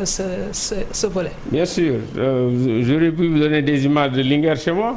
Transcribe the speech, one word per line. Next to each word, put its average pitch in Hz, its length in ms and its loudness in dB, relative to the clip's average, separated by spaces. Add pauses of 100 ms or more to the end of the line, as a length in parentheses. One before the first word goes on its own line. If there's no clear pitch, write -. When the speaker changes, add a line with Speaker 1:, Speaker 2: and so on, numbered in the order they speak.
Speaker 1:
ce, - 180 -4 (280)
ce, - 220 -6 (180)
ce - 140 -4
volet ? 180 240 -2 (220)
Speaker 2:
Bien 156 140 2
sûr. 170 280 0 (240)
Euh, 123 640 0
j'aurais 156 300 2
pu 170 160 0
vous 160 100 2
donner 151 240 2
des 139 240 2
images 143 280 2
de 131 100 2
Linguère 147 340 2
chez - 140 -2
moi. 220 260 -2